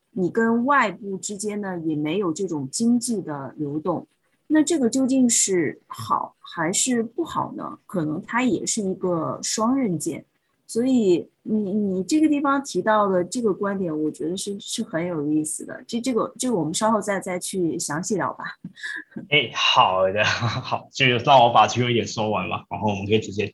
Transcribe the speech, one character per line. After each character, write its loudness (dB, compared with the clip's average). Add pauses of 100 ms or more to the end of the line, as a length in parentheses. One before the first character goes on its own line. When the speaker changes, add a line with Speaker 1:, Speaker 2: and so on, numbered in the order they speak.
(100)
Speaker 1:
你 -2
跟 2
外 2
部 -8
之 -8
间 -6
呢， -6
也 0
没 0
有 0
这 -4
种 -4
经 2
济 -4
的 -10
流 -4
动。 -4 (440)
那 4
这 0
个 2
究 2
竟 4
是 0
好 -4
还 -4
是 0
不 -6
好 -4
呢？ -10
可 -2
能 -4
它 -2
也 0
是 -2
一 -2
个 -2
双 0
刃 0
剑。 -6 (440)
所 0
以 4 (160)
你， -2
你 0
这 2
个 6
地 2
方 2
提 -4
到 4
的 2
这 -6
个 2
观 -4
点， -2
我 -2
觉 -6
得 -4
是， -6
是 -8
很 -4
有 -2
意 2
思 -6
的。 -14
这， -4
这 -2
个， 0
这 0
个 0
我 2
们 -2
稍 2
后 2
再， -2
再 -4
去 -2
详 -4
细 -2
聊 -2
吧。 -14 (440)
<laughs> -12
Speaker 2:
哎， 2
好 4
的， 2
<laughs> 2
好， -4
就 2
让 6
我 8
把 6
最 0
后 0
一 2
点 2
说 -4
完 -2
吧， -8
然 -8
后 0
我 2
们 -6
可 2
以 6
直 -4
接 -4